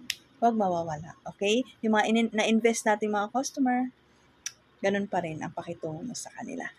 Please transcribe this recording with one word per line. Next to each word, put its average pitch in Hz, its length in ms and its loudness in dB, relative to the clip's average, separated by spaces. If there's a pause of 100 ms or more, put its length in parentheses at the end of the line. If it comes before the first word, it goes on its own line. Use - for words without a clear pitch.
(380)
huwag 233 160 4
mawawala. 170 640 -2 (160)
Okay? 220 320 0 (160)
Yung 220 160 4
mga 208 120 4
inin-, 226 240 2
na-invest 220 520 4
nating 214 240 2
mga 208 200 -2
customer, 254 600 0 (920)
ganun 196 240 0
pa 185 160 -2
rin 156 200 -6
ang 175 120 -8
pakitungo 170 480 -8
mo - 120 -8
sa - 200 -12
kanila. 85 320 -10 (120)